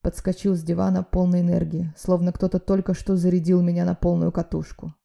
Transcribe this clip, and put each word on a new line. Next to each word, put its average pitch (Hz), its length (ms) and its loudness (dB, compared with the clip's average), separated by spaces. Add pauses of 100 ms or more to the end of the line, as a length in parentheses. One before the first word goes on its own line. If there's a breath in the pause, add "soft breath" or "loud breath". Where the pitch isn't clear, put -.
Подскочил 185 540 -2
с 170 80 -2
дивана 185 400 0
полной 180 380 2
энергии, 170 560 0
словно 180 360 0
кто-то 185 280 -2
только 190 340 0
что 190 220 -2
зарядил 180 460 2
меня 175 220 0
на 175 100 0
полную 170 360 0
катушку. 160 640 -6 (100)